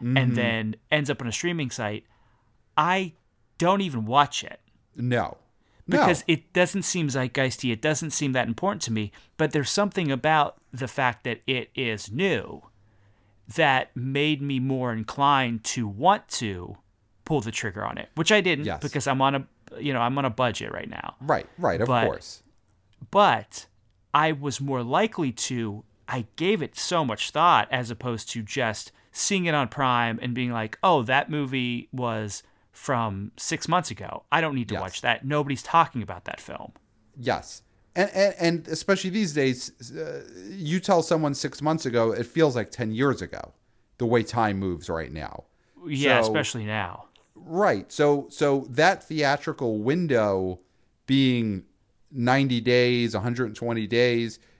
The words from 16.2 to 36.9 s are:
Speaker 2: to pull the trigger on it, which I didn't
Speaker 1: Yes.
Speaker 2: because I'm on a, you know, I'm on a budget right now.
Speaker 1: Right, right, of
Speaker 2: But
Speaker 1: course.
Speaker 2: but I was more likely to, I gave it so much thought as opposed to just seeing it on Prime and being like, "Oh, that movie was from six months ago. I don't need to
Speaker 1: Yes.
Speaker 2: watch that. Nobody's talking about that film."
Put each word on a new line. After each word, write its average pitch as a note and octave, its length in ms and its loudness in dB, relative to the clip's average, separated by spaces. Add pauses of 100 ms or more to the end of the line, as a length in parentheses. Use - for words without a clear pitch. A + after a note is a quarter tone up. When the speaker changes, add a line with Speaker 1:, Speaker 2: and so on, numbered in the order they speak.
Speaker 2:
to F#2 480 -6 (460)
pull D3+ 180 0
the A2 100 -6
trigger G2+ 340 -6
on - 140 -8
it, - 160 -12
which D#3 160 0
I G#3+ 100 6
didn't D#3 240 0
Speaker 1:
Yes. F2 160 -4
Speaker 2:
because C#3+ 240 -4
I'm C3+ 160 0
on C#3 140 4
a, C3+ 120 -4 (320)
you C#3+ 140 -4
know, B2 80 0
I'm B2+ 160 0
on C#3 80 0
a C3 60 0
budget A#2 400 -2
right - 180 -8
now. - 320 -10
Speaker 1:
Right, C3+ 240 0 (140)
right, G2+ 200 0
of G#2+ 80 0
Speaker 2:
But A#2+ 180 2
Speaker 1:
course. - 360 -6 (680)
Speaker 2:
but D#3 560 2 (480)
I D#3 160 4
was C#3+ 280 -4
more C#3 220 -2
likely D3+ 500 0
to, A2+ 520 -4 (240)
I B2 180 -6 (120)
gave F#3 260 0
it - 120 -10
so E3+ 300 0
much A2 240 -4
thought D3+ 400 6
as B2+ 220 -2
opposed A#2 400 -6
to A#2 100 -6
just A2 500 -4 (220)
seeing F#3+ 300 0
it E3+ 100 0
on C#3 140 2
Prime A#2+ 540 2
and B2 120 -4
being B2 200 -2
like, A2 280 -6
"Oh, E3 220 4
that C3 260 2
movie C3 640 -4
was A2 520 -4 (280)
from G#2+ 640 -4
six - 320 -6
months E3+ 240 0
ago. - 400 -12
I D3+ 80 4
don't D#3+ 160 0
need A#2+ 140 -4
to G#2 60 -4
Speaker 1:
Yes. F#2 60 -4
Speaker 2:
watch F#2+ 200 -8
that. A#2+ 240 0
Nobody's C#3 360 -2
talking D#3+ 400 2
about F2+ 220 -10
that - 160 -10
film." - 320 -14 (460)